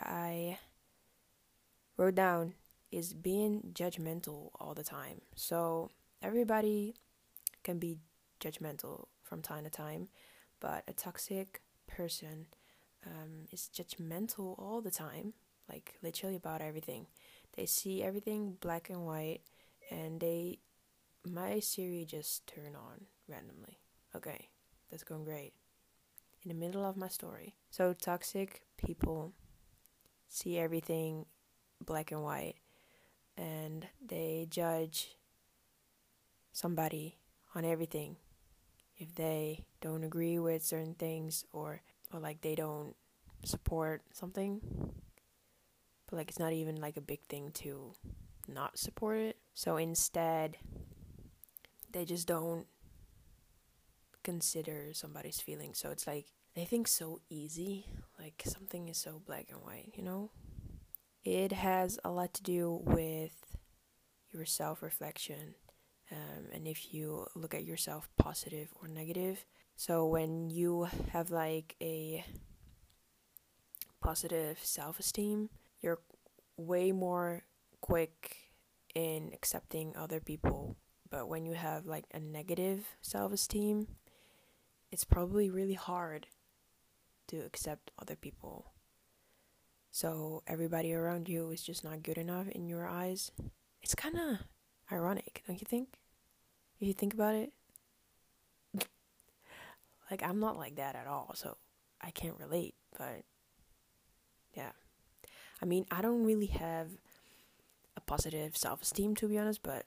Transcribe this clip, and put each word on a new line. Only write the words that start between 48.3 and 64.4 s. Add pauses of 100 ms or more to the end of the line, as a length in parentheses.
not
support
it. (180)
So
instead, (1300)
they
just
don't (1600)
consider
somebody's
feelings.
So
it's
like (300)
they
think
so (100)
easy, (320)
like,
something
is
so
black
and
white,
you
know? (920)
It
has
a
lot
to
do
with (760)
your